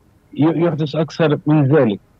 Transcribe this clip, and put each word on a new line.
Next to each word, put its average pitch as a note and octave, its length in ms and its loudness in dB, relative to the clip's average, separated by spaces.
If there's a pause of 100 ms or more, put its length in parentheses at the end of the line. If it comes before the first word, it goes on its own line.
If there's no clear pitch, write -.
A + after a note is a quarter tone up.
(340)
ي-، D#3 320 0
يحدث D#3 300 -4
أكثر D#3 500 -2
من D3+ 220 2
ذلك. B2+ 320 2 (200)